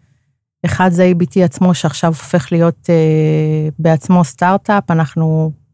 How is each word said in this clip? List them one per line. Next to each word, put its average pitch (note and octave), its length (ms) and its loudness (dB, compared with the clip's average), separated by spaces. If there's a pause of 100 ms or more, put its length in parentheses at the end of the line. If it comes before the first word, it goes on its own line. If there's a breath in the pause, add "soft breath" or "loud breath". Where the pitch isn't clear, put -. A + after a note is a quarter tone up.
(640)
אחד F3+ 280 0
זה F3+ 200 2
A F3 100 0
B F3 40 -2
T - 180 -2
עצמו, F3+ 300 0
שעכשיו E3 360 -2
הופך - 420 -4
להיות, E3+ 380 0
אה, D#3 800 0 (100)
בעצמו E3 460 2
סטארט-אפ. G3 680 -2
אנחנו D#3+ 640 -2 (220)